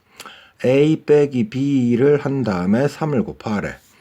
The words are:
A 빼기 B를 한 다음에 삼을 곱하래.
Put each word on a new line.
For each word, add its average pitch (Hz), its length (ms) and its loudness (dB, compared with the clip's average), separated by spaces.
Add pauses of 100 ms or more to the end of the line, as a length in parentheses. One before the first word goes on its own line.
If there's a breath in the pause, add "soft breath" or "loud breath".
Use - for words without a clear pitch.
(640 loud breath)
A 147 400 2
빼기 139 460 2
B를 135 760 2
한 139 180 -4
다음에 104 460 0
삼을 143 360 -4
곱하래. 95 520 -8 (240 loud breath)